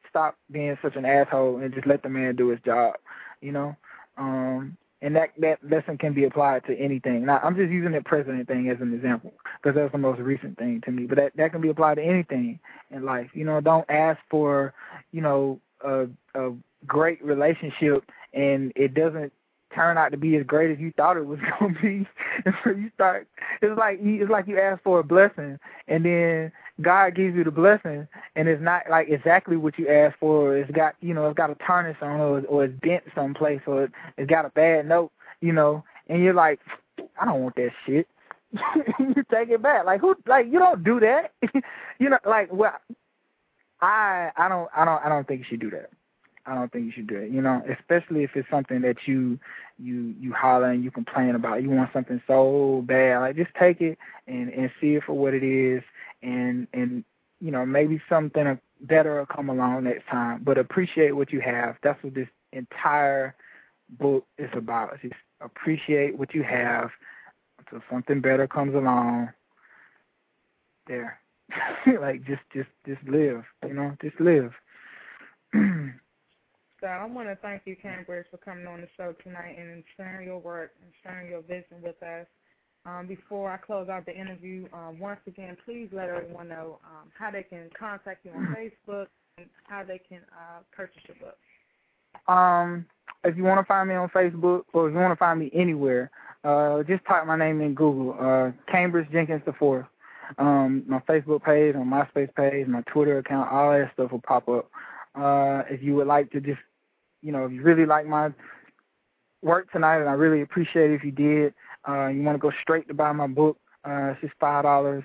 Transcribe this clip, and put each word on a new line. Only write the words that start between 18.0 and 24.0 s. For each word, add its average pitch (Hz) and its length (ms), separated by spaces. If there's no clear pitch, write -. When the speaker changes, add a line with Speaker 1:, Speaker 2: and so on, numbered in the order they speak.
Speaker 1:
and 135 420
it 135 180
doesn't 156 380
turn 165 240
out 156 140
to 143 60
be 156 200
as 139 80
great 156 260
as 143 80
you 165 160
thought 170 220
it 151 80
was 147 140
<laughs> - 100
gonna 196 220
be. 196 260
And 190 180
so 233 80
you 202 240
start, 190 320
it's 214 160
like 208 240